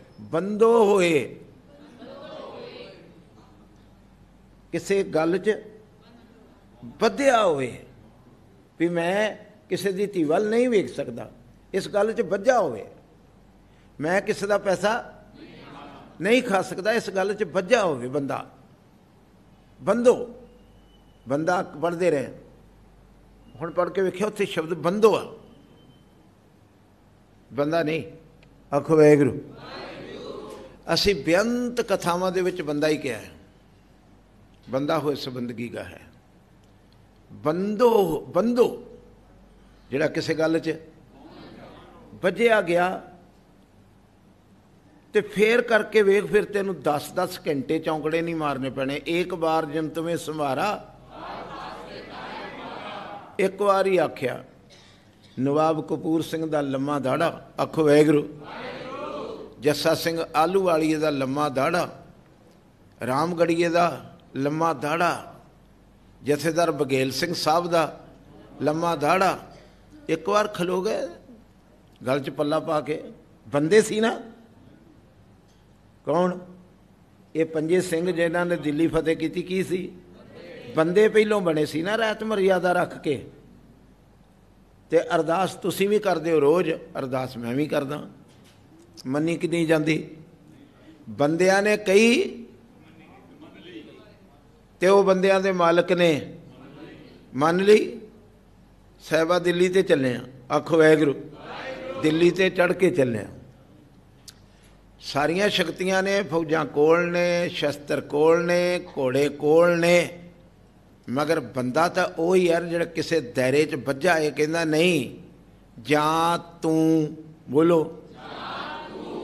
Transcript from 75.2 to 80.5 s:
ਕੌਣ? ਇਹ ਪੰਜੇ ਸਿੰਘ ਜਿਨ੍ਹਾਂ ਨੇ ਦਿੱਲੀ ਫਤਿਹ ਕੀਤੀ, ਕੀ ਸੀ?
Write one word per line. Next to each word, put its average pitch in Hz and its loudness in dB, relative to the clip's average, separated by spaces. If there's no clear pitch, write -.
ਕੌਣ? 180 0
ਇਹ 160 0
ਪੰਜੇ 160 0
ਸਿੰਘ 175 -2
ਜਿਨ੍ਹਾਂ 170 0
ਨੇ 175 0
ਦਿੱਲੀ 151 0
ਫਤਿਹ 156 0
ਕੀਤੀ, 160 -4
ਕੀ 185 -4
ਸੀ? 180 -6